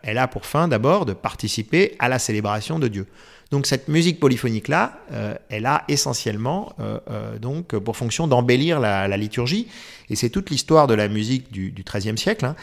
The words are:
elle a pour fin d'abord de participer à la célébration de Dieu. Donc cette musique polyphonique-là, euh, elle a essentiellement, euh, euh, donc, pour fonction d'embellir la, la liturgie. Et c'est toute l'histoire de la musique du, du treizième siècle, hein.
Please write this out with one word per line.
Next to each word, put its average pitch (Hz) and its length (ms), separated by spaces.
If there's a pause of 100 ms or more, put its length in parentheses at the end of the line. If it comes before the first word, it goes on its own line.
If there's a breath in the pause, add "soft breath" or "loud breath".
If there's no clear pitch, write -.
elle 110 140
a 127 120
pour - 160
fin 165 240
d'abord 143 360
de 104 60
participer 113 880
à 120 80
la 127 100
célébration 107 640
de 135 80
Dieu. 98 200 (440 loud breath)
Donc 139 160
cette - 220
musique 165 320
polyphonique-là, 131 800 (100)
euh, 107 240 (140)
elle 107 160
a 147 240
essentiellement, 135 920
euh, 107 180 (120)
euh, 107 300
donc, 131 380
pour 107 200
fonction 120 280
d'embellir 131 540
la, 98 300
la 101 80
liturgie. 123 500 (420 loud breath)
Et 113 60
c'est 123 140
toute 196 200
l'histoire 151 380
de 117 60
la 104 160
musique 117 420
du, 95 200
du 95 120
treizième 110 340
siècle, 214 280
hein. 143 180